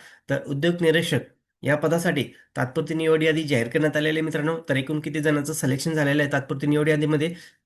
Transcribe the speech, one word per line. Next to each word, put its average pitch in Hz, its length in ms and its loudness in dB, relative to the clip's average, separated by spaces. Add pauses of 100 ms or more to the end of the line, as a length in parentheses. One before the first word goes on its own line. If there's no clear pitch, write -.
(300)
तर 139 140 -2
उद्योग 147 380 0
निरीक्षक 160 380 2 (440)
या 143 120 2
पदासाठी 156 480 0 (340)
तात्पुरती 143 360 -2
निवड 160 300 2
यादी 156 200 2
जाहीर 127 260 0
करण्यात 151 280 0
आलेली 156 220 0
आहे 160 60 -2
मित्रांनो. 160 440 -2
तर 143 60 0
एकूण 143 240 -2
किती 151 200 -6
जणांचं 147 340 0
सिलेक्शन 139 400 -2
झालेलं 147 300 2
आहे 143 80 -2
तात्पुरती 139 360 -2
निवड 151 220 2
यादीमध्ये, 156 460 0 (300)